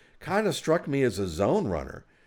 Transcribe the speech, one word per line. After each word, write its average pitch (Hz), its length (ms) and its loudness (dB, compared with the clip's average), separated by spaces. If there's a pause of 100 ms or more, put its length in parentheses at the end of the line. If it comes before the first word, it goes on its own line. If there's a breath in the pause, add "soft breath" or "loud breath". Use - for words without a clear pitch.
(200 soft breath)
kind 208 260 0
of 165 100 0
struck 170 320 0
me 139 140 0
as 123 160 2
a 98 100 -2
zone 110 400 2
runner. 71 380 -6 (220)